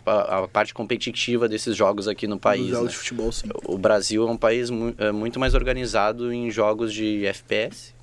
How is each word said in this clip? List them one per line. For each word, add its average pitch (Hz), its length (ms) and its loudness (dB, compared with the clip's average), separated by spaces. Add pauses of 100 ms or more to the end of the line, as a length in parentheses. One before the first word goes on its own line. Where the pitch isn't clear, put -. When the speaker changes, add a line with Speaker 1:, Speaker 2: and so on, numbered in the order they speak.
Speaker 1:
a, 98 380 2
a 92 40 -4
parte 107 240 2
competitiva 117 760 0
desses 110 280 -2
jogos 101 300 2
aqui 107 200 -4
no 104 120 -4
país, 104 240 2
Speaker 2:
Nos 120 80 -4
jogos 120 160 0
Speaker 1:
né? 113 60 -6
Speaker 2:
de - 40 -8
futebol, 113 360 -4
sim. - 160 -6 (160)
Speaker 1:
O 95 120 -4
Brasil 107 500 2
é 117 40 0
um 117 60 -2
país 117 340 2
mu-, 117 260 -4
é 107 140 0
muito 113 300 -4
mais 131 140 4
organizado 120 800 0
em 120 180 -2
jogos 110 420 2
de 107 340 -2
F - 180 -4
P - 100 -2
S - 480 -4